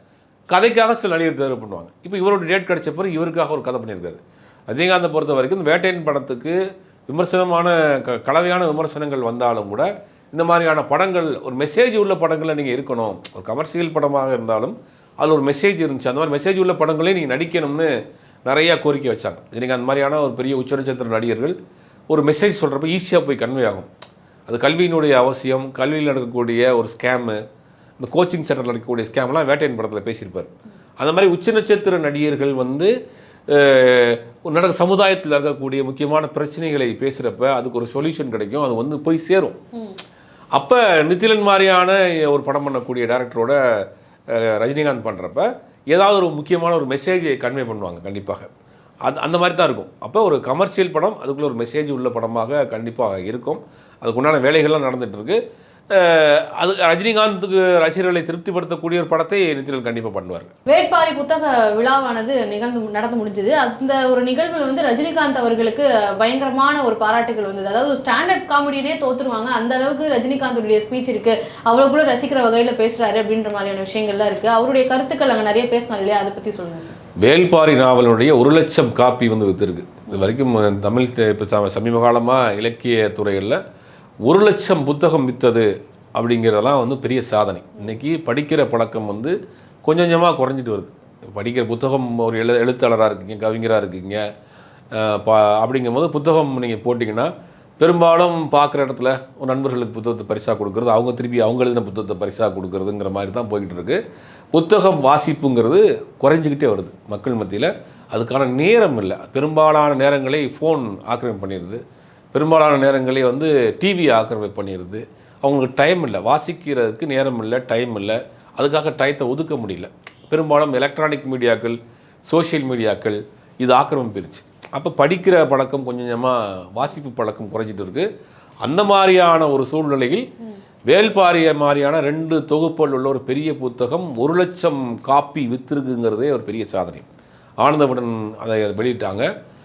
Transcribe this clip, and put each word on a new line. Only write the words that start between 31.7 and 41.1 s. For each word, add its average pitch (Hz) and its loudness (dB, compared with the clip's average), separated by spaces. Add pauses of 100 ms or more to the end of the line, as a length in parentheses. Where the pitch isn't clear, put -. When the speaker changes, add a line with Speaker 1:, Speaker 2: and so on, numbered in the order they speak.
Speaker 1:
நடிகர்கள் 143 -2
வந்து, 143 -2 (380)
அஹ், 127 6 (240)
நடக்க-, 170 0
சமுதாயத்தில் 185 2
இருக்கக்கூடிய 139 -2
முக்கியமான 147 -2
பிரச்சனைகளை 147 -4
பேசுறப்ப 131 -2
அதுக்கு 120 -4
ஒரு 120 -6
சொல்யூஷன் 151 -4
கிடைக்கும், 113 -4
அது 127 -2
வந்து 135 -4
போய் 165 0
சேரும். 180 0 (160)
Speaker 2:
ம். 220 -14 (540)
Speaker 1:
அப்ப 190 4
நித்திலன் 208 2